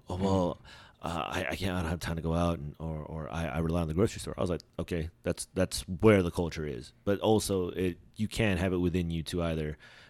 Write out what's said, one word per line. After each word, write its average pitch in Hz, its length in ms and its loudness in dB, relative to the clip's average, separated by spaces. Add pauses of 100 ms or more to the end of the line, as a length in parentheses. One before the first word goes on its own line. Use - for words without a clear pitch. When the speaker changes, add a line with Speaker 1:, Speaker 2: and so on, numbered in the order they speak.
Speaker 1:
"Oh, 90 80 -8
Speaker 2:
Mm-hmm. 92 80 -2
Speaker 1:
well, 95 380 2 (400)
uh, 80 260 -4
I, 82 240 -4
I 78 40 -4
can't, 90 220 -2
I 90 40 0
don't 82 100 -2
have 87 80 -2
time 82 160 -4
to 80 80 -4
go 82 100 2
out, 85 240 2
and, 73 220 -8
or, 80 180 -4
or 78 340 -8
I, 80 160 -4
I 67 120 -4
rely 82 220 2
on 80 60 0
the 78 60 -2
grocery 95 260 2
store." - 180 -8
I - 40 -2
was 92 80 2
like, 85 120 -2 (180)
"Okay, 82 300 -4 (140)
that's, - 300 -4
that's - 280 0 (200)
where 104 220 8
the 85 80 0
culture 80 340 -4
is." 65 260 -8 (140)
But 101 140 2
also, 98 500 4
it, 90 280 -2 (180)
you 107 120 -2
can 101 300 2
have 90 160 0
it 92 40 2
within 87 340 0
you 82 120 -2
to 85 200 -4
either 80 340 -2 (320)